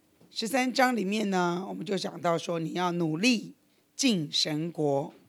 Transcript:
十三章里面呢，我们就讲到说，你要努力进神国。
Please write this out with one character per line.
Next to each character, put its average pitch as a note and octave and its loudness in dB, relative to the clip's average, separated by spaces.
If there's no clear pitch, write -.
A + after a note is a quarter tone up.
十 - -6
三 B3+ 0
章 B3+ 4
里 G3+ 0
面 G#3 0
呢， F3+ 2
我 G3 -8
们 F#3 -8
就 G3 -2
讲 E3+ -6
到 E3+ 2
说， E3+ -4
你 D#3+ -4
要 F3 0
努 D#3+ 0
力 G#3 0
进 F#3 2
神 D#3+ -2
国。 D3 0